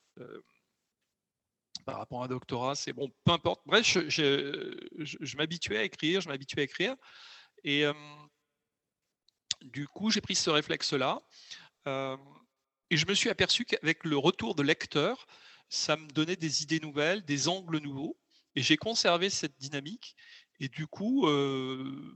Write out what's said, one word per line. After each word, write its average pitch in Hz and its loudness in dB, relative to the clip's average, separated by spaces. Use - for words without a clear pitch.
euh, 110 -14
par 104 -8
rapport 123 -8
à 127 -4
un 127 -6
doctorat, 127 -2
c'est 147 -6
bon, 127 -6
peu 170 6
importe. - 0
Bref, 214 4
je, 160 4
je, 143 0
je, 147 -10
je 127 -8
m'habituais 170 -2
à 220 2
écrire, 185 0
je 165 -8
m'habituais 135 -4
à - 2
écrire, 196 -2
et, 147 4
euh, 147 2
du 135 -10
coup, 214 -4
j'ai 214 2
pris 190 -4
ce - 2
réflexe-là, 151 2
euh, 135 -4
et 170 4
je 156 4
me 196 2
suis 226 2
aperçu 196 2
qu'avec 160 0
le 151 2
retour 185 2
de 143 2
lecteurs, 160 0
ça - 0
me 156 -14
donnait 156 0
des 160 -2
idées 160 0
nouvelles, 156 0
des 143 0
angles 175 0
nouveaux, 143 -6
et 139 0
j'ai 156 4
conservé 196 2
cette - -4
dynamique. 143 -10
Et 143 -4
du 156 -8
coup, 233 2
euh, 135 0